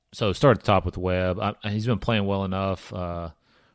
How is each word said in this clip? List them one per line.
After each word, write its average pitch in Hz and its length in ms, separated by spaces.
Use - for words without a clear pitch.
so 107 200
start 123 240
at - 60
the - 40
top 92 180
with 87 120
Webb. 92 420
I, 107 300
he's 107 160
been 117 140
playing 107 260
well 98 200
enough, 95 480
uh, 85 380